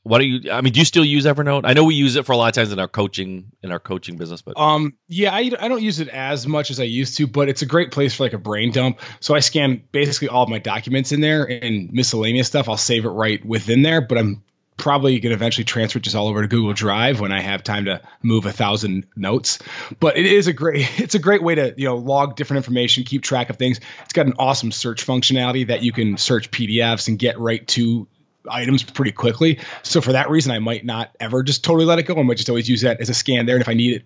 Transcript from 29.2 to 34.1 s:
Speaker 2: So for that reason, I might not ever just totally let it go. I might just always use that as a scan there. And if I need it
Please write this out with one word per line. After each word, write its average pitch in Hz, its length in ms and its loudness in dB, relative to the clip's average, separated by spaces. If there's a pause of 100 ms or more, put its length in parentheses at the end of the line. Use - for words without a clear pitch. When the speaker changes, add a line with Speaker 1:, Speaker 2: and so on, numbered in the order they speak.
Speaker 2:
So - 200 0
for 123 100 0
that 131 180 2
reason, 147 220 2
I 113 80 -2
might 113 260 -4
not 117 240 -6 (100)
ever 113 220 -2
just 135 220 -2
totally 165 220 4
let 165 120 4
it 165 60 0
go. 180 120 -4
I 156 60 2
might 123 160 2
just - 100 -4
always 117 220 0
use 117 120 2
that 117 200 0
as 123 80 -4
a 123 60 -2
scan 120 320 0
there. 123 80 2
And 123 80 4
if - 40 -2
I 117 60 -2
need 120 220 2
it - 100 -10